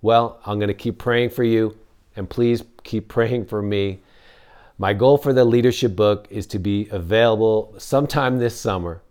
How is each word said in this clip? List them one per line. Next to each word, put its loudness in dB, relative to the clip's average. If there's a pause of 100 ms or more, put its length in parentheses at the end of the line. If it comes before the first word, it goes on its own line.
Well, 2
I'm -4
gonna -2
keep -6
praying 0
for -2
you, 0 (380)
and -10
please 0 (200)
keep -8
praying -2
for -6
me. -2 (760)
My -2
goal 4
for -2
the 4
leadership 2
book 2
is -10
to -6
be -2
available 0
sometime -2
this -2
summer. -6